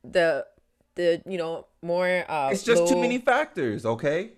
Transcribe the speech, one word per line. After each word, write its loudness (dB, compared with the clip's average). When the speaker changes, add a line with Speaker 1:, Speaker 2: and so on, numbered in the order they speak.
Speaker 1:
the, 0
the, 0
you -8
know, -8
more, 0
uh, -2
Speaker 2:
It's -2
just 4
too 4
Speaker 1:
low 2
Speaker 2:
many 0
factors, -2
okay? -2